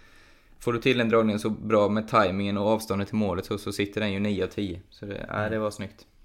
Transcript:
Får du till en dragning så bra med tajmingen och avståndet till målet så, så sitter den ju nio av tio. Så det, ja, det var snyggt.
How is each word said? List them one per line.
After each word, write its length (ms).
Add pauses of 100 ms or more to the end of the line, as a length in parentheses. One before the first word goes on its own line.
(580)
Får 140
du 80
till 200
en 80
dragning 300
så 120
bra 380
med 200
tajmingen 500
och 100
avståndet 400
till 80
målet 300
så, 120
så 140
sitter 280
den 120
ju 80
nio 240
av 40
tio. 320 (100)
Så 160
det, 220
ja, 200
det 100
var 120
snyggt. 360 (180)